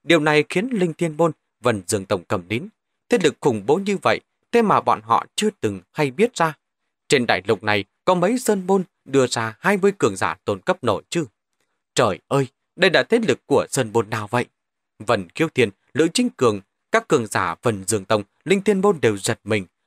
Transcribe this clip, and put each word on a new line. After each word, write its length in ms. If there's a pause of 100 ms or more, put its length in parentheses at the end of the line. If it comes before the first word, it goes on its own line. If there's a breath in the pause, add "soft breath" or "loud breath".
điều 180
này 280
khiến 240
Linh 220
Thiên 220
Môn, 160 (280)
Vân 260
Dương 180
Tông 200
cầm 240
nín. 200 (400)
Thế 140
lực 180
khủng 260
bố 100
như 260
vậy, 180 (320)
thế 100
mà 180
bọn 220
họ 240 (100)
chưa 140 (100)
từng 200 (120)
hay 180
biết 240
ra. 200 (540)
Trên 180
đại 180
lục 180
này, 220 (200)
có 100
mấy 240
sơn 280
môn 160 (220)
đưa 220
ra 340
hai 160
mươi 220
cường 180
giả 280
tôn 160
cấp 240
nổi 260
chứ? 140 (680)
Trời 240 (100)
ơi, 180 (300)
đây 140
là 120
thế 160 (100)
lực 180
của 240
sơn 220
môn 180
nào 160
vậy? 200 (520)
Vân 300
Kiêu 200
Thiên, 220 (240)
Lữ 200
Chính 160
Cường, 300 (320)
các 160
cường 180
giả 360
Vân 240
Dương 180
Tông, 180 (220)
Linh 180
Thiên 180
Môn 200
đều 180
giật 260
mình, 220 (200)